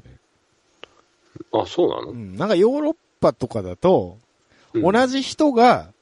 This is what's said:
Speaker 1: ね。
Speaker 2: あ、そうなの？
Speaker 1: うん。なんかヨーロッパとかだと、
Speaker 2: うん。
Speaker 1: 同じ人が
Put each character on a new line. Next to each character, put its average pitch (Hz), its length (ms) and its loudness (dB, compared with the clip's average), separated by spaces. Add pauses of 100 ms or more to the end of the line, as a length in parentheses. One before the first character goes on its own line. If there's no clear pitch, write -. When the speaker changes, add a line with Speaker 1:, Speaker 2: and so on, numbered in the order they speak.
Speaker 1:
ね。 64 120 -20 (1400)
Speaker 2:
あ、 110 140 0
そ 170 200 0
う - 20 2
な 62 140 -6
の？ 80 80 -12
Speaker 1:
う 117 40 -12
ん。 98 220 -14
な 156 100 -4
ん - 20 -2
か 208 80 0
ヨ 233 220 4
ー - 20 -4
ロ 302 120 -2
ッ - 40 -10 (240)
パ 156 120 2
と - 140 -8
か 107 160 -6
だ 90 140 -10
と、 110 420 0 (540)
Speaker 2:
う 175 80 -4
ん。 - 20 0
Speaker 1:
同 220 240 2
じ 262 160 -2
人 294 300 0
が 214 500 2